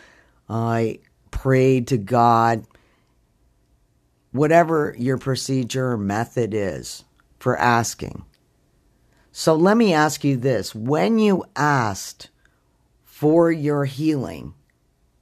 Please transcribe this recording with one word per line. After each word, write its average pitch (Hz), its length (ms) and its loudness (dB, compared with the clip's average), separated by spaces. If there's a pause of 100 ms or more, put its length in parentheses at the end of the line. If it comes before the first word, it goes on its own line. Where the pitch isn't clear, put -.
(460)
I 113 520 -2 (320)
prayed 131 560 2
to 135 100 0
God." 117 720 2 (1600)
Whatever 160 680 2
your 127 180 -2
procedure 131 760 -4
or 120 40 -2
method 104 560 -2
is 90 520 -6 (340)
for - 180 -2
asking. - 680 -2 (1080)
So - 220 0
let 185 240 4
me 214 160 4
ask 151 280 0
you 139 140 0
this. 117 380 -2
When 156 440 0
you 208 280 2 (100)
asked 131 720 -2 (760)
for 165 460 2
your 147 360 -2
healing, 117 680 -4 (680)